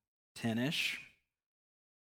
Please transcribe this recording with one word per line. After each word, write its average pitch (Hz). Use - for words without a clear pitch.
ten-ish, -